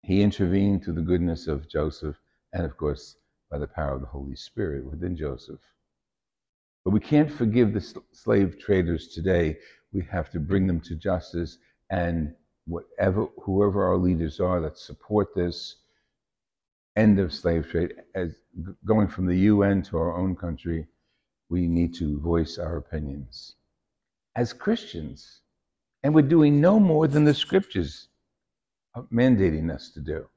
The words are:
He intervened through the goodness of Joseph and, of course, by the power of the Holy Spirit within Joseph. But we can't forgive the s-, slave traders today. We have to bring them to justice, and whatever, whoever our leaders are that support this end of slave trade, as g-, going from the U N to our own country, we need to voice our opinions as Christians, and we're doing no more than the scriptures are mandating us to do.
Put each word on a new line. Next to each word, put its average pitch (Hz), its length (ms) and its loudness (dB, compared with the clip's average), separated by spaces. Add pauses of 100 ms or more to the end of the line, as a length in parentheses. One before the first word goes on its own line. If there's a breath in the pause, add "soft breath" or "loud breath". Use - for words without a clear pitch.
He 95 200 2
intervened 98 600 2
through 85 120 -6
the 80 80 -4
goodness 85 440 0
of 76 220 -6
Joseph 76 480 -4 (360)
and, 87 120 -4
of 73 120 -8
course, 73 400 -6 (320)
by 73 100 -8
the 73 100 -6
power 71 260 -6
of 65 60 -8
the 67 80 -10
Holy 69 260 -12
Spirit 73 500 -8
within 85 320 -6
Joseph. 71 440 -10 (1200)
But 95 60 -2
we 104 100 2
can't 147 300 2
forgive 113 420 2
the 104 80 -2
s-, - 140 -18 (160)
slave 101 480 0
traders 85 500 0
today. 85 500 0 (340 loud breath)
We 95 180 -4
have 87 200 -6
to 85 100 -6
bring 92 260 0
them 85 140 0
to 85 160 -10
justice, 87 600 -6 (320)
and 85 440 -2 (320)
whatever, 92 600 -2 (120)
whoever 98 460 0
our 92 140 2
leaders 85 420 0
are 90 220 0
that 78 160 -8
support - 560 -4
this 87 420 -6 (1200)
end 107 220 6
of 90 140 0
slave 82 380 -2
trade, 87 220 -2 (220)
as 90 160 -4 (340)
g-, 90 80 -12 (140)
going 107 220 4
from 92 180 -4
the 90 100 2
U 101 260 6
N 98 200 2
to - 160 -6
our 82 180 -2
own 92 180 -2
country, 82 520 -6 (640)
we 87 160 0
need 85 300 0
to 73 240 -4
voice 85 360 -2
our 85 220 -6
opinions 71 800 -12 (800)
as 120 200 -4
Christians, - 880 -6 (600)
and 147 120 0
we're 156 80 8
doing 147 360 6
no 190 220 6
more 160 260 4
than 147 180 4
the 147 100 6
scriptures - 720 -4 (840)
are 123 80 -12 (100)
mandating 95 580 2
us - 200 -12
to - 100 -16
do. 76 260 -8 (100)